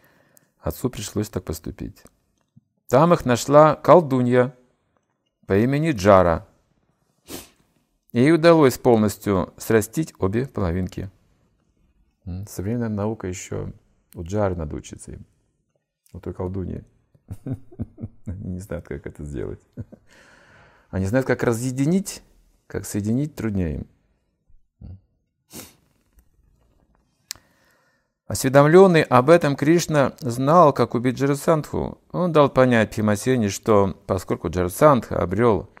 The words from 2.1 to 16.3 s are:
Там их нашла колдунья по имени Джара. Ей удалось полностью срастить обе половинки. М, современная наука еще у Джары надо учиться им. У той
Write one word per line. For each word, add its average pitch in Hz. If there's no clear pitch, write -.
Там 160
их -
нашла 139
колдунья 131
по 95
имени 139
Джара. 92
Ей 123
удалось 160
полностью 104
срастить 113
обе 107
половинки. 92
М, 92
современная 113
наука 107
еще 98
у -
Джары 95
надо 78
учиться -
им. -
У 92
той 95